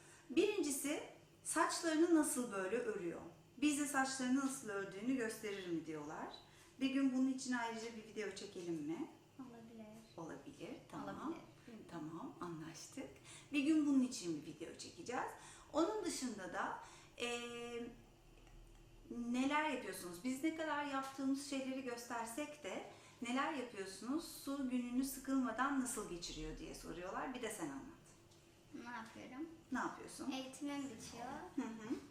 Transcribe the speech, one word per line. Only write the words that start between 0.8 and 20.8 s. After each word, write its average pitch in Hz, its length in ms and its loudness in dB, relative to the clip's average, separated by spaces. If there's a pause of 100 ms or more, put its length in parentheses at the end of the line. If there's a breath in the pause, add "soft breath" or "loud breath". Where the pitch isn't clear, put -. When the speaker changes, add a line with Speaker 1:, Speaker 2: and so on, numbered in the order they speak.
Speaker 1:
"Saçlarını 330 680 6
nasıl 254 380 6
böyle 190 240 2
örüyor? 185 440 0 (360)
Bize 294 300 4
saçlarını 262 600 4
nasıl 240 220 -4
ördüğünü 202 480 0
gösterir 214 500 -2
mi?" 165 200 0
diyorlar. 156 480 -6 (460 loud breath)
Bir 262 100 4
gün 269 280 6
bunun 262 140 6
için 254 200 -2
ayrıca 226 440 0
bir 214 100 -10
video 196 280 -2
çekelim 175 400 -4
mi? 160 340 -2 (300)
Speaker 2:
Olabilir. 226 760 -14
Speaker 1:
Olabilir, 170 600 -8 (140)
tamam. 196 260 -6
Speaker 2:
Olabilir. 269 240 -4 (260)
Hı. 240 60 -14 (180)
Speaker 1:
Tamam, 160 500 -6
anlaştık. 160 680 -6 (440 loud breath)
Bir 285 120 6
gün 302 220 8
bunun 269 160 10
için 170 400 0
bir 147 40 -12
video - 300 -8
çekeceğiz. - 500 -4 (460 loud breath)
Onun 392 320 4
dışında 214 480 -2
da, 214 260 0 (380 loud breath)
e, 240 120 0 (1800)
neler 254 600 2
yapıyorsunuz? 185 540 -4
Biz 262 200 0
ne 320 120 2
kadar 294 280 0